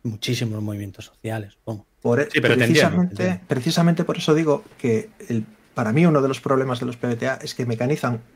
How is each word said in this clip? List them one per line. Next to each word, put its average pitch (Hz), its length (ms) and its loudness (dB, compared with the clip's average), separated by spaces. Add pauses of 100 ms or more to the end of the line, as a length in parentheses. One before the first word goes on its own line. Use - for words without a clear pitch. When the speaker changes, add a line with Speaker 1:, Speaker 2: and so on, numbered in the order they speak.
Speaker 1:
muchísimos 110 580 -6
movimientos 101 460 -10
sociales, 110 480 -10
supongo. 107 320 -12 (160)
Speaker 2:
Por 120 180 2
e-, 147 100 -2
Speaker 1:
Sí, 151 100 0
pero 120 160 4
te 123 80 4
entiendo, - 20 4
Speaker 2:
precisamente, 175 480 4
Speaker 1:
te 180 80 -4
entiendo. 185 260 -2
Speaker 2:
precisamente 165 560 2
por 160 140 -4
eso 160 160 2
digo 151 300 2 (120)
que 110 340 -2 (180)
el, 117 180 -2 (260)
para 113 200 -2
mí 156 120 4
uno 156 160 6
de 135 80 2
los 131 120 -4
problemas 131 400 0
de 127 60 -4
los 123 100 -8
P 123 100 -6
B 120 100 -2
T 120 120 -4
A 131 80 -2
es - 180 -12
que 139 100 -6
mecanizan 123 560 -2 (160)